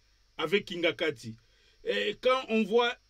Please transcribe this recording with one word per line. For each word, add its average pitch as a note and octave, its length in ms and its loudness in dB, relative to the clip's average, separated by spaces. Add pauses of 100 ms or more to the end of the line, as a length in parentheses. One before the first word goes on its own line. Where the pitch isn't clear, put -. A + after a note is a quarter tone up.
(380)
avec F3 280 0
Kingakati. D#3+ 680 -2 (480)
Et G#3 380 -2
quand B3+ 280 2
on A3 120 4
voit A#3+ 340 2 (140)